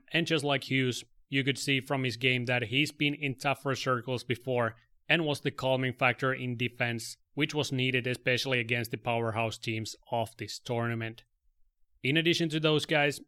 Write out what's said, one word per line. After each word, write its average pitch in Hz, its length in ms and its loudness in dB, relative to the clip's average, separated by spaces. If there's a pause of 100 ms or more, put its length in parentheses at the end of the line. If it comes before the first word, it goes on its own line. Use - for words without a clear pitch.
(120)
and - 140 2
just 156 180 0
like 143 280 0
Hughes, 127 320 0 (260)
you 135 140 0
could 131 140 0
see 135 240 0
from 131 240 -2
his 113 120 -4
game 127 280 2
that 123 180 0
he's 131 300 0
been 147 200 0
in 139 220 -4
tougher 135 400 -2
circles 123 480 -2
before 120 540 -2 (320)
and 165 160 2
was 143 160 -2
the 143 100 -2
calming 131 400 0
factor 131 420 0
in 127 220 -4
defense, 117 640 -4 (160)
which 151 200 -2
was 147 200 -2
needed 127 340 2
especially 127 520 0
against 117 300 0
the - 80 -4
powerhouse 113 600 0
teams 110 400 -6 (140)
of 117 260 0
this - 220 -10
tournament. 117 640 -4 (760)
In 131 140 2
addition 165 340 4
to 156 100 0
those 156 260 4
guys, 147 420 2